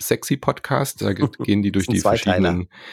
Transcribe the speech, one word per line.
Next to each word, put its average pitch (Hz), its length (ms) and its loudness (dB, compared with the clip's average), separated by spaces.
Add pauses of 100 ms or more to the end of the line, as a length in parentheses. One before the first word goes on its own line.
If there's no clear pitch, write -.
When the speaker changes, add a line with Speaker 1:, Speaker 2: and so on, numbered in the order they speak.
Speaker 1:
Sexy - 340 -2
Podcast. - 680 -4
Da 101 100 0
ge-, 101 160 0
Speaker 2:
<laughs> - 140 -10
Speaker 1:
gehen 104 180 2
die 101 100 2
durch 98 120 0
Speaker 2:
Ist - 60 -2
ein - 40 2
Speaker 1:
die 95 60 2
Speaker 2:
Zweiteiler. 98 420 2
Speaker 1:
verschiedenen, 90 280 0 (240)